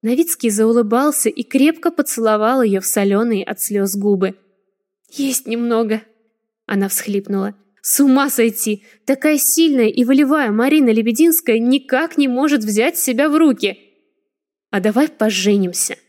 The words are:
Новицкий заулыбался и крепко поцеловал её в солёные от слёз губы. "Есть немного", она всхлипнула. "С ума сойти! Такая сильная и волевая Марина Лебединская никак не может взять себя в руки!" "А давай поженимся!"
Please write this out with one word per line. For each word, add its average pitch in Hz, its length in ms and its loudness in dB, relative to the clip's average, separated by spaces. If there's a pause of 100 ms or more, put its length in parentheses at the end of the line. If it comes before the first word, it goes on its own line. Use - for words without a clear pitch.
Новицкий 247 480 -2
заулыбался 233 760 0
и - 120 -10
крепко 294 480 0
поцеловал 226 720 0
её 196 180 2
в 185 60 -10
солёные 202 580 0
от - 160 -10
слёз 196 360 -4
губы. 196 400 0 (760)
"Есть 269 360 -6
немного", 226 540 -2 (640)
она 196 200 -2
всхлипнула. 196 680 -6 (260)
"С - 180 -4
ума 277 300 2
сойти! 226 540 -2 (220)
Такая 285 340 0
сильная 294 480 2
и 247 160 0
волевая 269 480 2
Марина 254 380 2
Лебединская 233 680 2
никак 254 600 0
не 285 100 2
может 262 360 0
взять 214 360 0
себя 262 280 0
в 302 100 0
руки!" 262 420 0 (960)
"А 196 60 0
давай 214 260 2
поженимся!" 196 880 -2 (140)